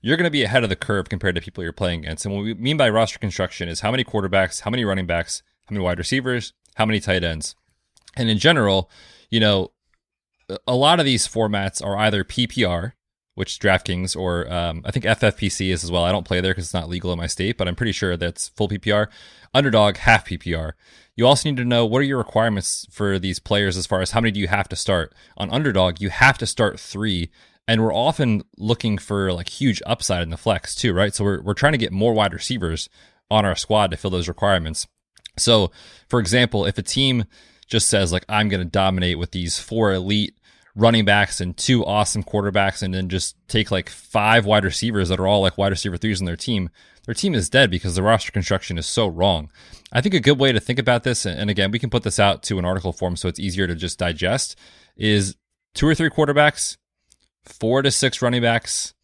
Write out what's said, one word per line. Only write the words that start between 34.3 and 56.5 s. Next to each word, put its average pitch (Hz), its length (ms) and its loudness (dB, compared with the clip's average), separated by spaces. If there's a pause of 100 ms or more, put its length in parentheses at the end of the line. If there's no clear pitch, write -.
So, 110 320 4 (380)
for 123 100 0
example, 107 480 2
if 98 100 -2
a 101 60 -6
team 127 440 0 (420)
just - 200 2
says, 98 240 2
like, 92 160 -2
I'm 107 200 2
gonna 92 160 0
dominate 90 540 0
with 87 120 -6
these 87 300 -6
four 110 320 0
elite 98 440 -2 (380)
running 113 300 4
backs 101 360 2
and 87 160 -6
two 120 280 2
awesome 104 380 0
quarterbacks 98 600 -2
and 92 120 -4
then 92 140 -4
just 90 280 -4 (120)
take, 110 220 -2
like, 92 180 -2
five 110 580 4
wide 104 180 4
receivers 98 440 0
that 92 100 0
are 92 80 0
all, 101 140 4
like, 95 180 0
wide 98 140 2
receiver 90 240 -4
threes 101 240 -2
on 95 60 -4
their 85 100 -6
team, 98 340 -4 (360)
their 117 80 -6
team 190 200 -2
is 101 160 0
dead 131 200 4
because 87 260 -2
the 95 60 0
roster 107 280 2
construction 92 480 -2
is 80 80 -6
so 110 220 0
wrong. 85 420 0 (420)
I 120 80 2
think 185 140 0
a 156 60 4
good 139 180 6
way 135 140 4
to 110 80 2
think 127 180 -4
about 120 240 2
this, 120 240 -2
and 95 240 -2
again, 95 200 2
we 113 80 -2
can 113 120 -4
put 120 140 0
this 104 160 -2
out 101 240 4
to 98 140 -4
an 87 60 -2
article 90 280 -2
form 90 240 -4
so 92 120 -4
it's 85 120 -6
easier 95 260 -2
to 85 80 -2
just 85 240 -6
digest, 90 580 -2 (400)
is 104 400 0 (380)
two 147 140 2
or 160 60 4
three 160 160 0
quarterbacks, 147 680 2 (680)